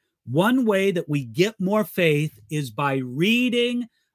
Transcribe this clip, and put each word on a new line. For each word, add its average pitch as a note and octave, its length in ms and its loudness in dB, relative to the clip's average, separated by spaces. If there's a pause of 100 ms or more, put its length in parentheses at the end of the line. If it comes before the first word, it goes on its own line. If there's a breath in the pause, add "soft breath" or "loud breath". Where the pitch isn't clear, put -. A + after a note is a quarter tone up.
(260)
One G#3+ 400 2
way G3 260 2
that E3+ 160 -4
we C#3+ 160 -2
get D#3+ 340 -2
more G3+ 280 0
faith D#3 520 0 (120)
is D3 200 -6
by C#3 280 -2
reading, A#3 920 0 (280)